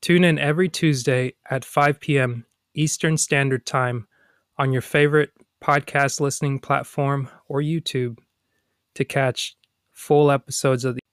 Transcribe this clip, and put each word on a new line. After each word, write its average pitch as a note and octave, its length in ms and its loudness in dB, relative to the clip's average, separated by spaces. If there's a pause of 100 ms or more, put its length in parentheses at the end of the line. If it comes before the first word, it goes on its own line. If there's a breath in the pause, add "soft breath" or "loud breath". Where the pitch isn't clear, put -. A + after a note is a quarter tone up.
Tune F3 240 4
in D#3+ 160 2
every D3+ 280 0
Tuesday B2+ 680 0 (160)
at C3+ 140 -4
five C#3+ 360 0
P C#3+ 180 0
M A#2+ 280 -2 (280)
Eastern D#3 420 -2
Standard C3+ 480 0
Time B2 440 -4 (500)
on C3+ 140 0
your B2 100 0
favorite D3 480 2 (320)
podcast C#3+ 580 0
listening C#3 380 -2
platform C#3 720 -4 (200 loud breath)
or C#3 120 -4
YouTube D3 580 -4 (760)
to C#3 100 -2
catch - 520 -4 (360)
full D3 380 2
episodes C3+ 540 -2
of B2+ 100 -4
the B2+ 60 -10 (120)